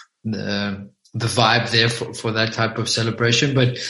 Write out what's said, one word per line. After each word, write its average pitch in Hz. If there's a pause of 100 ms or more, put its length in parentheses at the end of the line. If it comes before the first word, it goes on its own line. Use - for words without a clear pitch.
(240)
the, 101 (240)
the 117
vibe 113
there 117
for, -
for 113
that 110
type 113
of 113
celebration. 120
But 123 (100)